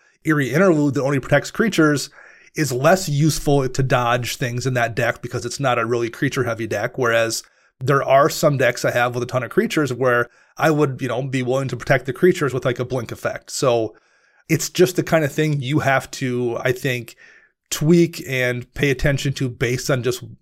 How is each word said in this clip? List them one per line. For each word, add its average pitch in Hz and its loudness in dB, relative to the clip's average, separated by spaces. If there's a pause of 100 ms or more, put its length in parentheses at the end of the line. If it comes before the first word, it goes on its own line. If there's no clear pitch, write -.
(240)
Eerie 147 0
Interlude 151 4
that 143 0
only 139 0
protects - 0
creatures 160 2 (440)
is 139 -2
less 156 2
useful 143 2
to 135 -2
dodge 123 0
things 123 -4
in 127 0
that 117 0
deck 117 -2
because 120 -8
it's - -8
not 127 0
a 113 0
really 117 0
creature-heavy 113 -2
deck, 107 -4
whereas 113 0 (380)
there 135 2
are 135 6
some 147 0
decks 123 0
I 127 0
have 120 0
with 123 -4
a - -4
ton 127 -4
of 113 -8
creatures 156 0
where 120 0 (300)
I 160 2
would, 143 0
you 127 -4
know, 120 -4
be 131 -4
willing 131 -2
to 127 -6
protect 135 0
the 131 -6
creatures 170 2
with, 131 -4
like, 123 0
a 127 -4
blink 123 -6
effect. - -8
So 117 0 (540)
it's - 0
just 185 2
the - 2
kind 160 0
of 135 -2
thing 151 0
you 139 0
have 135 0
to, 123 -2
I 127 2
think, 123 -6 (540)
tweak 170 2
and 123 -2
pay 143 0
attention 139 0
to 135 -4
based 123 -4
on 123 0
just 123 -4 (200)